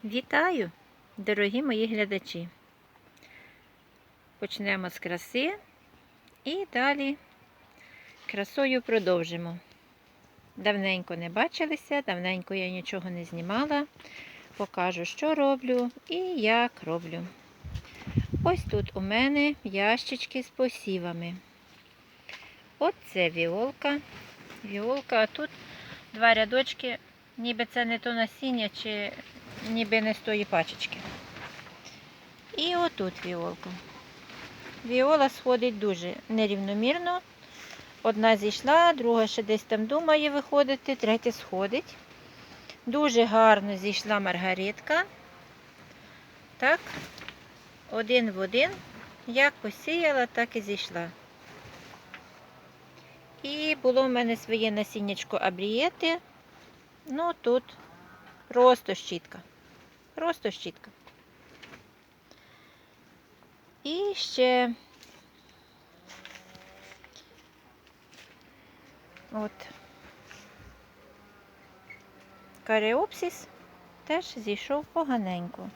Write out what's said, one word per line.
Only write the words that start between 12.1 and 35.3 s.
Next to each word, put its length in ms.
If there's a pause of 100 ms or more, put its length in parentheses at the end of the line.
я 140
нічого 420
не 140
знімала. 600 (680)
Покажу, 480
що 300
роблю 560 (180)
і 80 (240)
як 320 (100)
роблю. 440 (1160)
Ось 260
тут 240
у 60
мене 540 (100)
ящички 800
з 60
посівами. 840 (1400)
Оце 520
віолка. 680 (680)
Віолка, 580
а 40
тут 240 (640)
два 220
рядочки, 640 (380)
ніби 280
це 200
не 140
то 140
насіння, 580 (120)
чи 300 (580)
ніби 300
не 140
з 40
тої 260
пачечки. 520 (1600)
І 200
отут 500
віолка. 440 (1160)
Віола 420
сходить 500